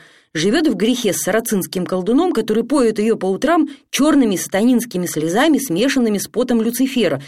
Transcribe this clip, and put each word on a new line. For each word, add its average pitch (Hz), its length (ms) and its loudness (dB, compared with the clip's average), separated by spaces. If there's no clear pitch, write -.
живёт 220 360 0
в 220 60 0
грехе 220 360 0
с - 120 -4
сарацинским 190 640 -2
колдуном, 226 460 0
который 220 320 0
поет 233 360 0
её 220 180 0
по 185 80 -6
утрам 302 420 0
чёрными 269 480 2
сатанинскими 214 680 0
слезами, 202 500 2
смешанными 220 640 0
с - 100 -8
потом 240 320 0
Люцифера 233 680 0